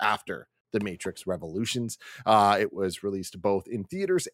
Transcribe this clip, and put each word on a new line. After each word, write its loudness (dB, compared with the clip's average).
after -2
The 2
Matrix -6
Revolutions. -4
Uh, 8
it 0
was -2
released -6
both 0
in -6
theaters -2